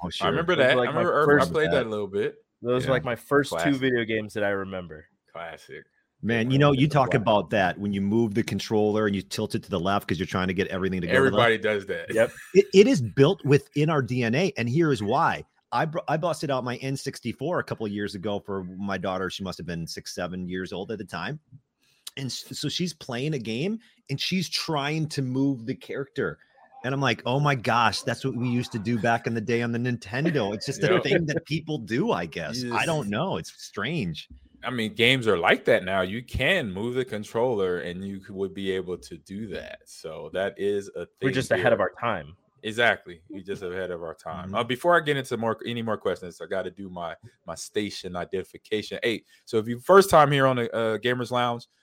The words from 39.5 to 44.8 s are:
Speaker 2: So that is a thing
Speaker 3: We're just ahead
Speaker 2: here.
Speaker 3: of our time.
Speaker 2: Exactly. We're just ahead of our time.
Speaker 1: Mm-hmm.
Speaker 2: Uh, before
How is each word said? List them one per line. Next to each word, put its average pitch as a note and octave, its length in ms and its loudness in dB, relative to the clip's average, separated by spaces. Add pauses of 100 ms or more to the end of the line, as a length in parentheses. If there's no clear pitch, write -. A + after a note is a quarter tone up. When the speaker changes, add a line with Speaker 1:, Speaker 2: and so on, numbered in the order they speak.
Speaker 2:
So D#2+ 480 -14
that F#2+ 220 -2
is G2 380 -2
a E2+ 120 -8
thing - 20 -20 (120)
Speaker 3:
We're - 120 0
just B2 180 -2
ahead A#2 160 2
Speaker 2:
here. A#2 60 6
Speaker 3:
of G#2 80 0
our F#2 100 0 (100)
time. F2+ 360 -6 (260)
Speaker 2:
Exactly. G#2 680 0
We're G2 140 -14
just F#2+ 220 -8
ahead F2+ 260 -6
of E2+ 140 -8
our D#2+ 100 -10
time. D#2+ 320 -10
Speaker 1:
Mm-hmm. F#2+ 80 -8
Speaker 2:
Uh, A2+ 80 0
before B2+ 340 2